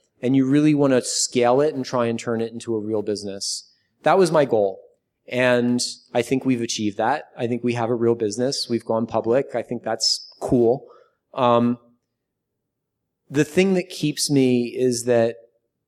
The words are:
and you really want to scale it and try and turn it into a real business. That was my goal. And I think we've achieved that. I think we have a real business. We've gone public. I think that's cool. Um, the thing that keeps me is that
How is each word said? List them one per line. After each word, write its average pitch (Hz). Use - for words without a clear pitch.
and 127
you 135
really 147
want 139
to 127
scale 123
it 156
and 131
try 120
and 113
turn 113
it 113
into 117
a 110
real 107
business. 101
That 160
was 180
my 156
goal. 104
And 123
I 123
think 131
we've 127
achieved 110
that. 127
I 123
think 120
we 120
have 117
a 123
real 117
business. 113
We've 117
gone 113
public. 117
I 117
think 120
that's -
cool. 120
Um, 120
the 147
thing 190
that 180
keeps -
me 127
is 123
that 117